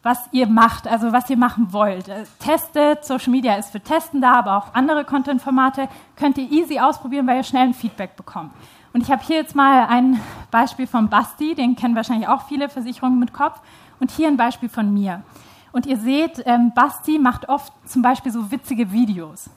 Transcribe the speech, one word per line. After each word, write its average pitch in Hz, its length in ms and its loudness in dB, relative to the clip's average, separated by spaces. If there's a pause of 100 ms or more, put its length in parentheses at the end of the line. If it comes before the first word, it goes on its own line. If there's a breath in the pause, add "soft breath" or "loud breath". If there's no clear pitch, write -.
was 247 280 -2
ihr 254 160 2
macht, 226 400 4
also 226 240 -2
was 247 200 0
ihr 254 80 2
machen 226 340 0
wollt. 196 360 -2
Äh, 202 160 -12 (140)
testet, 302 680 0
Social 254 240 -4
Media 247 240 2
ist 214 160 -8
für 208 100 -12
Testen 311 400 -4
da, 247 140 6
aber 202 240 2
auch - 160 -6
andere 294 320 0
Content-Formate 269 840 0 (280 loud breath)
könnt 277 200 0
ihr 269 160 -6
easy 311 260 0
ausprobieren, 262 480 0
weil 254 120 2
ihr 269 40 -2
schnell 254 260 2
ein 240 40 0
Feedback 196 420 -8
bekommt. 165 360 -14 (420 loud breath)
Und 240 80 2
ich 240 100 -4
habe 262 120 2
hier 320 140 -2
jetzt 302 200 -4
mal 269 300 6
ein 247 340 2 (300 loud breath)
Beispiel 254 360 0
von 220 220 0
Basti, 302 460 0
den 247 220 0
kennen 240 200 0
wahrscheinlich 226 320 -4
auch 247 140 0
viele 285 260 -6
Versicherungen 254 500 -2
mit 240 140 -2
Kopf. 311 260 -4 (420 soft breath)
Und 262 100 -2
hier 311 180 -2
ein 285 80 2
Beispiel 240 320 -2
von 208 240 -2
mir. 196 300 -2 (500 loud breath)
Und 262 120 -2
ihr 269 140 -2
seht, 277 480 -2
ähm, 240 280 4
Basti 285 440 0
macht 254 320 0
oft 285 200 -2 (140)
zum - 160 -2
Beispiel 247 320 0
so 214 180 -6
witzige 233 420 -4
Videos. 185 640 -2